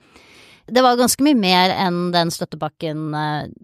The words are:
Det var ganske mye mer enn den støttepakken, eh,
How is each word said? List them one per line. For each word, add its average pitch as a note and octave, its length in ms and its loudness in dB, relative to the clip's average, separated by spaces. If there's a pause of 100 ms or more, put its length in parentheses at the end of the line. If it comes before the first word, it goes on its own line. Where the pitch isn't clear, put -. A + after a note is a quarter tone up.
(640)
Det A#3+ 160 0
var B3 160 4
ganske B3 300 2
mye D4+ 100 4
mer F#3 380 4
enn F3 380 -2
den E3+ 180 0
støttepakken, D#3 880 -8
eh, D3+ 300 -6 (160)